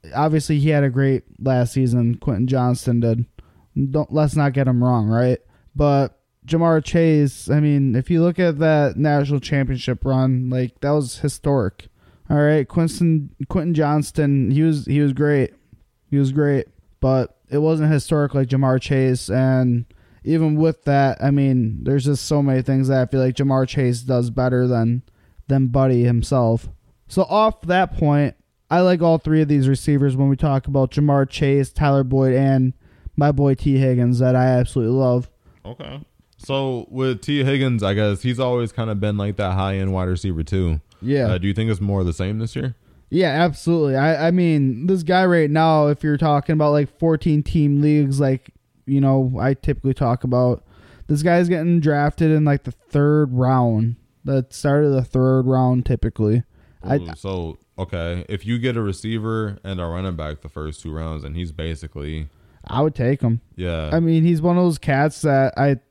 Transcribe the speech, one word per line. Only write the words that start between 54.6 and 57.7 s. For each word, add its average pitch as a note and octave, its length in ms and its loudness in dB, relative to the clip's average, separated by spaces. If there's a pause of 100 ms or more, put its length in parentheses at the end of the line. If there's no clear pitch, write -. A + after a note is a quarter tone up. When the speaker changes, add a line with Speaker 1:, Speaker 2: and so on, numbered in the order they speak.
Speaker 1:
of C#3+ 80 2
the C3 120 0
third C3 380 2
round B2+ 420 0
typically. A2 580 -2 (400)
I B2+ 140 -2
Speaker 2:
Ooh, F2 180 -6
so, F2+ 440 -8 (200)